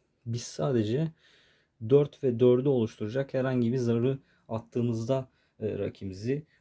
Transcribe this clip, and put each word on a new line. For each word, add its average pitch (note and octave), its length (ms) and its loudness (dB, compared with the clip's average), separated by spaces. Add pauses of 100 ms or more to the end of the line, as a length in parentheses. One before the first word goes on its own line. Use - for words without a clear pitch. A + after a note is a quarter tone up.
(260)
biz A#2 160 -6
sadece C#3 680 -2 (760)
dört C#3+ 360 2
ve B2 160 2
dördü B2 280 6
oluşturacak A#2+ 640 -2
herhangi B2+ 380 0
bir C3 60 0
zarı A#2+ 400 0 (300)
attığımızda, A#2 800 -4 (320)
e, G2 180 -4
rakibimizi G2+ 680 -8 (140)